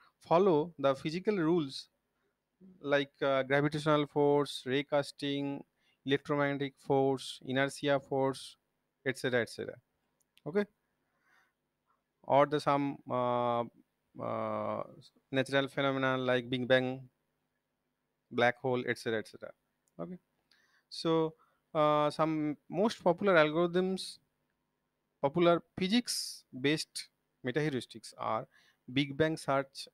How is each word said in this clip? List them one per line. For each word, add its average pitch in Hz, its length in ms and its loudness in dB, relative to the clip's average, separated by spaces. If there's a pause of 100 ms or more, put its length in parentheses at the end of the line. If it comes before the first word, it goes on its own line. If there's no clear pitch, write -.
(200)
follow 170 580 2
the 139 160 2
physical 185 420 -4
rules 165 520 0 (920)
like, 143 300 0 (120)
uh, 135 200 2
gravitational 147 640 2
force, 143 600 2
ray 135 180 0
casting, 139 800 -4 (420)
electromagnetic 143 720 0
force, 135 640 0
inertia 139 560 0
force, 135 560 -4 (480)
et 131 140 -2
cetera, 123 220 0
et 110 100 -4
cetera. - 240 -10 (720)
Okay? 196 180 -2 (1600)
Or 139 240 4
the 143 140 -2
some, 143 380 0 (120)
uh, 120 540 0 (580)
uh, 110 600 -6 (500)
natural 135 360 -2
phenomena 135 480 -2
like 127 320 -2
Big 123 200 -4
Bang, 127 400 0 (1200)
black 120 280 2
hole, 123 280 -2
et 120 100 -2
cetera, 113 220 -4
et 104 100 -8
cetera. - 220 -18 (500)
Okay? 175 180 -10 (720)
So, 160 460 -2 (400)
uh, 151 360 4
some 156 460 -2 (120)
most 190 340 -2
popular 190 320 2
algorithms, 175 840 2 (1040)
popular 170 420 2 (160)
physics-based - 1300 -4 (360)
meta-heuristics 131 720 -4
are 113 280 -2 (460)
Big 139 240 -2
Bang 156 200 0
search, - 580 -4